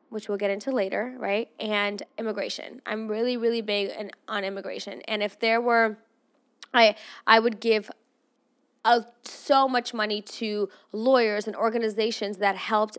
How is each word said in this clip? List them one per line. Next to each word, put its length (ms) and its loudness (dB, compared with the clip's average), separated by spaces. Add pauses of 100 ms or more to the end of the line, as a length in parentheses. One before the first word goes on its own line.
which 200 -10
we'll 80 -4
get 140 -2
into 200 -6
later, 460 -2
right? 320 -4 (100)
And 440 -2 (140)
immigration. 680 -6
I'm 220 -6
really, 300 -2
really 240 0
big 280 -2
in, 220 -10 (160)
on 160 -4
immigration. 640 -8
And 160 -4
if 160 -6
there 200 2
were, 380 2 (760)
I, 220 6 (300)
I 140 8
would 200 0
give 300 0 (960)
a, 180 6 (200)
so 440 2
much 260 -2
money 280 -2
to 480 -4 (240)
lawyers 540 4
and 80 -4
organizations 840 -2
that 180 2
helped 440 -2